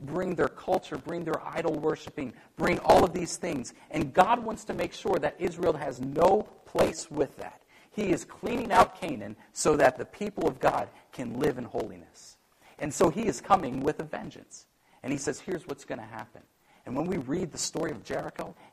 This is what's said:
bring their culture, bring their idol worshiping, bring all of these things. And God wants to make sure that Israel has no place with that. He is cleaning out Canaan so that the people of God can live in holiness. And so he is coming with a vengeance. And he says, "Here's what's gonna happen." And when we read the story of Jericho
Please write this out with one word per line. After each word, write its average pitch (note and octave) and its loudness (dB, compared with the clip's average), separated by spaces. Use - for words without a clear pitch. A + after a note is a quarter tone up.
bring F3+ -2
their D3+ 4
culture, - -2
bring E3+ -6
their D#3+ 0
idol D#3+ -2
worshiping, D3+ -2
bring F3+ 2
all F#3 8
of F3+ 4
these F3 -4
things. E3 -4
And C3+ -2
God G3+ 6
wants A3+ -6
to F#3+ -6
make F3 -2
sure G3 0
that D3 -2
Israel F3 0
has D3 -6
no F3 4
place - 0
with D3 -2
that. - -14
He G#3 0
is D#3+ 0
cleaning A#3 -4
out - 4
Canaan A2 -6
so D3+ 4
that C#3 6
the A#2+ -6
people - -4
of C3+ -6
God C#3 2
can C3+ -8
live C#3 0
in B2 -8
holiness. F#2+ -10
And D3 -4
so F#3 6
he D3 -2
is - -2
coming E3 2
with D3+ 0
a E3 -6
vengeance. - -12
And B2 -4
he D3 -2
says, C#3 -4
"Here's F3+ -8
what's - -10
gonna B2+ -8
happen." A2+ -16
And A#2 -8
when D3+ -2
we F#3 -2
read D3 -4
the B2+ -14
story D#3 -4
of A2 -12
Jericho D#3 -8